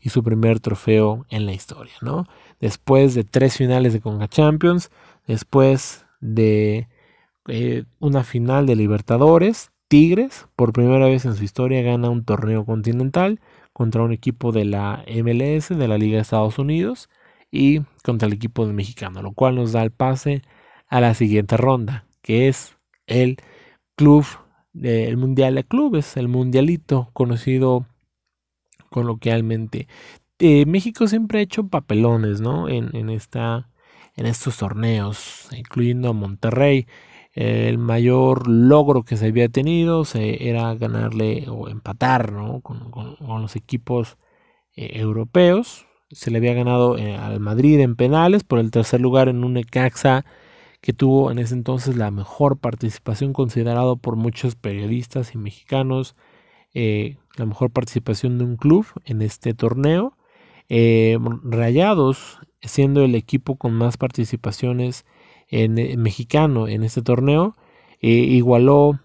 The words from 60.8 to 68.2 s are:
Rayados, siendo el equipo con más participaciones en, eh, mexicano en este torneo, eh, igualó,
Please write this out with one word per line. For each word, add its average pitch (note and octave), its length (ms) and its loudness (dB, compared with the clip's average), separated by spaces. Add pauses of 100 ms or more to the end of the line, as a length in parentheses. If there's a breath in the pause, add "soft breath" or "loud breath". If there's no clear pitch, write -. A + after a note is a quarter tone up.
Rayados, C3 960 0 (240)
siendo C#3 440 2
el B2 100 4
equipo B2+ 400 -2
con A#2+ 160 -4
más A#2 240 0
participaciones B2 1080 -6 (420 soft breath)
en, A2+ 320 0
eh, A#2+ 160 -2
mexicano A#2 720 0
en G#2+ 160 -4
este A2+ 180 -4
torneo, C#3 540 0 (460 soft breath)
eh, A#2 80 2
igualó, B2+ 960 4